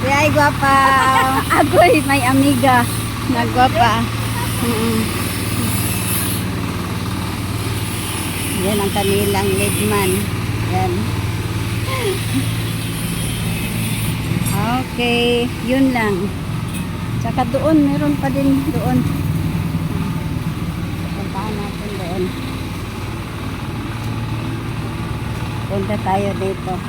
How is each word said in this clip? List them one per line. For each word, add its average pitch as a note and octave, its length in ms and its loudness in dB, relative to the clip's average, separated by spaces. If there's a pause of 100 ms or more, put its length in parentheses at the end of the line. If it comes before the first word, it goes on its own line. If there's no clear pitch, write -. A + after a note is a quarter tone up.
Hi, C#4+ 240 4
guwapa! C#4+ 440 4 (400)
<laughs> C4 440 2
Agoy, E4 480 6
may C#4 160 2
amiga C4 560 6 (480)
na A#3+ 240 2
guwapa. A#3 480 4 (640)
Mm-mm. A3+ 320 0 (3750)
Yan G3+ 160 0
ang G3 160 0
kanilang G3 560 2
lead G3 320 0
man. G3+ 260 2 (600)
Yan. F#4 180 2 (4000)
Okay, A#3+ 640 2 (240)
yun C4 240 4
lang. G#3+ 240 2 (1040)
Tsaka B3 320 2
doon, C#4+ 320 6
meron C#4+ 320 2
pa C4+ 160 0
din C#4 240 4 (160)
doon. B3+ 240 2 (2250)
Puntahan G3+ 400 -4
natin - 360 -6 (120)
doon. F3+ 220 -4 (3500)
Punta G3 320 -2
tayo F#3+ 280 0 (120)
dito. F#3+ 320 -4 (160)